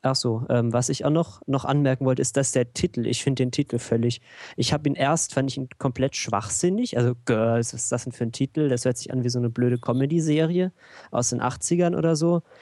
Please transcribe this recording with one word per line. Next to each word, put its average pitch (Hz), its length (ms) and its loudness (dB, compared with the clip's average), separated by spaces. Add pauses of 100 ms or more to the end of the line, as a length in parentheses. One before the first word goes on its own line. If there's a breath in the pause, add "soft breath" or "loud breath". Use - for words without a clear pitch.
ach 135 140 0
so, 117 340 0
ähm, 117 240 2
was 120 160 0
ich - 160 -2
auch 147 60 2
noch, 165 340 0
noch - 180 0
anmerken 139 420 2
wollte, 131 180 2
ist, - 140 -2
dass 135 160 0
der 123 200 0
Titel, - 320 -2
ich 117 180 0
finde 131 200 0
den 123 80 0
Titel - 260 -2
völlig, 117 420 0 (360 loud breath)
ich - 180 0
hab 147 140 0
ihn 139 80 0
erst, 143 400 0
fand 135 160 0
ich - 60 -8
ihn 131 200 -6
komplett 131 380 -2
schwachsinnig, 175 840 -2
also 120 160 2 (120)
Girls, 117 460 2
was 117 120 -8
ist - 80 -4
das 123 140 -2
denn 127 80 -8
für - 100 -6
ein 113 80 -2
Titel? 147 360 0
Das 123 160 0
hört 127 140 0
sich - 160 -8
an 127 100 0
wie 123 60 -2
so 123 80 -2
eine 120 140 0
blöde 123 260 2
Comedy-Serie 160 920 0 (400 loud breath)
aus 120 180 0
den 123 100 -2
achtzigern 170 540 0
oder 165 220 2
so, 165 260 2 (200 loud breath)